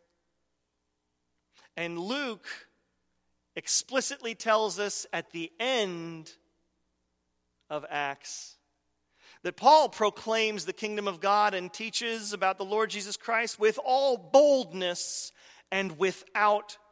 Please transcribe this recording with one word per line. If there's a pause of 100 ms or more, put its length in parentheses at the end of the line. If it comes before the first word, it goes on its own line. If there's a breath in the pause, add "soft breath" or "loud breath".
(1800 soft breath)
And
Luke (1080)
explicitly
tells
us
at
the
end (1400)
of
Acts (880 loud breath)
that
Paul
proclaims
the
kingdom
of
God
and
teaches
about
the
Lord
Jesus
Christ
with
all
boldness (400 loud breath)
and
without (140)